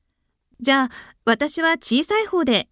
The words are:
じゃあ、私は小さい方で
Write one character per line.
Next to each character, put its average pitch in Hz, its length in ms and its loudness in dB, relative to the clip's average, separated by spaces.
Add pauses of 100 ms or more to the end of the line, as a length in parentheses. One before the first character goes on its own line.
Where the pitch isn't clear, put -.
(600)
じ 254 120 2
ゃ 269 120 2
あ、 240 40 -4 (360)
私 285 380 0
は 330 100 2
小 294 320 0
さ 427 160 0
い 427 60 -4
方 349 180 -2
で 233 280 0